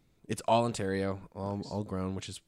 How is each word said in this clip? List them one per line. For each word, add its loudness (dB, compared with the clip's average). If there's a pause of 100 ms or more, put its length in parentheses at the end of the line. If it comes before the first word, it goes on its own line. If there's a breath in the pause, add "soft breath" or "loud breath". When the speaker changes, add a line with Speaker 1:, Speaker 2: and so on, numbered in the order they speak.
(280 soft breath)
Speaker 1:
It's -2
all 8
Ontario, 0 (140)
all, -4
Speaker 2:
Nice. -6
Speaker 1:
all -2
grown, -2
which -6
is -12